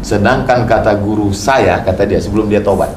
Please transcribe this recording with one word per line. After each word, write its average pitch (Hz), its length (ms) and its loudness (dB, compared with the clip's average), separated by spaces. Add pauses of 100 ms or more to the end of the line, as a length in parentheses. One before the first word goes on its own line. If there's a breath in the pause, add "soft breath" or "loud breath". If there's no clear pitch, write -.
Sedangkan 120 640 0
kata 110 320 2
guru 101 320 0
saya, 95 480 0
kata 95 240 0
dia 98 160 0
sebelum 101 320 -2
dia 104 80 2
tobat 98 380 0